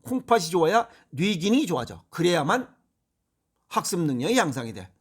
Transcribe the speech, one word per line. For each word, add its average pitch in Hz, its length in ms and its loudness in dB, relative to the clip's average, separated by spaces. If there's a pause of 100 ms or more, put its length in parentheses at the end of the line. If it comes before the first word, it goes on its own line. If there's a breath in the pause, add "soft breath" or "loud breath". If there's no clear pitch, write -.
콩팥이 233 460 0
좋아야 180 380 2 (220 soft breath)
뇌 180 260 0
기능이 208 320 2
좋아져. 117 420 -6
그래야만 175 640 0 (920)
학습 185 320 -4
능력이 151 380 0
향상이 127 360 -2
돼. 95 280 -16